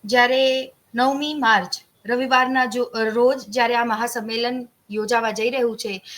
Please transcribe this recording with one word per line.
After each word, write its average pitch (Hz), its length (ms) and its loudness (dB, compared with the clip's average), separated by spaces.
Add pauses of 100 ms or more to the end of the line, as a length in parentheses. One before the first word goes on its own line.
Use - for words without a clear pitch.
જ્યારે 262 640 2 (240)
નવમી 277 380 0
માર્ચ 220 420 2 (300)
રવિવારના 254 600 2
જો-, 240 200 -2
અ, 226 180 -4
રોજ 240 340 2 (120)
જ્યારે 240 260 2
આ 240 100 0
મહાસંમેલન 233 840 -4 (240)
યોજાવા 220 400 0
જઈ 220 180 -2
રહ્યું 240 280 0
છે, 196 240 -8 (160)